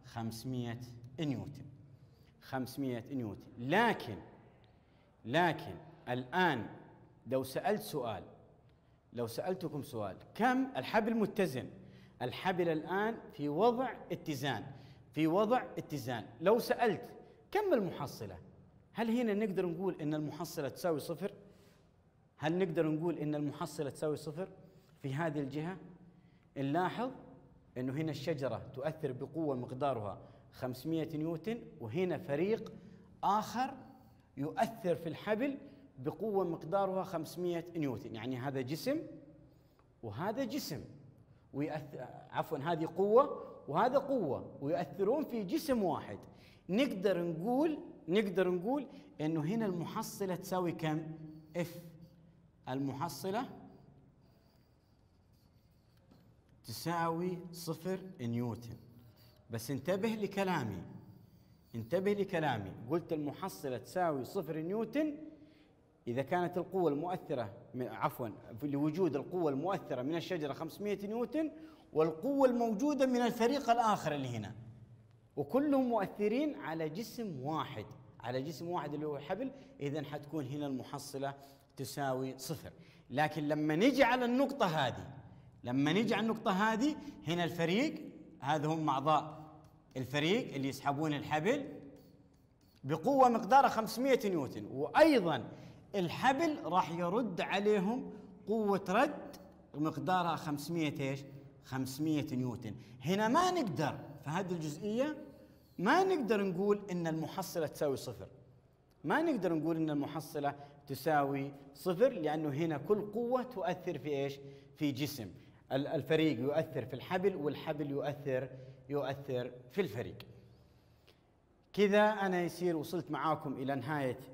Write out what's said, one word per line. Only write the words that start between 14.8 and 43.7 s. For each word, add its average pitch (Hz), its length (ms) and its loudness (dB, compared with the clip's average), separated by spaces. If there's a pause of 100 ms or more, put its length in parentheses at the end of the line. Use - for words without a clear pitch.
في 156 140 2
وضع 214 360 4 (160)
اتزان. 123 460 -4 (160)
لو 202 180 6
سألت: 226 420 2 (500)
كم 392 240 4
المحصلة؟ 143 640 -2 (540)
هل 226 180 0
هنا 226 240 4
نقدر 190 320 2
نقول 170 340 0
إن 151 140 2
المحصلة 151 540 -2
تساوي 160 320 0
صفر؟ 175 320 -4 (1040)
هل 160 220 0
نقدر 165 280 2
نقول 156 320 0
إن 151 160 0
المحصلة 147 560 -4
تساوي 156 260 -2
صفر 160 320 -8 (540)
في 135 120 -4
هذه 151 260 0
الجهة؟ 151 360 -4 (800)
نلاحظ 160 540 0 (680)
إنه 127 160 -2
هنا 156 180 -2
الشجرة 131 520 -2 (120)
تؤثر 143 380 -4
بقوة 135 440 -2
مقدارها 123 640 -2 (340)
خمسمية 156 600 -4
نيوتن، 165 440 -4 (220)
وهنا 151 380 0
فريق 185 540 0 (520)
آخر 220 500 2 (600)
يؤثر 160 600 0
في 170 120 -6
الحبل 220 500 -2 (400)
بقوة 190 460 0
مقدارها 185 580 0
خمسمية 170 600 -4 (120)
نيوتن. 120 380 -2
يعني 120 220 -4
هذا 135 240 -2
جسم 160 380 -2 (1040)
وهذا 170 420 -4
جسم، 208 360 -4 (720)
ويأث-، 147 460 -4 (300)
عفوا، 156 280 -2
هذه 160 380 0
قوة 220 480 6 (240)
وهذا 226 300 4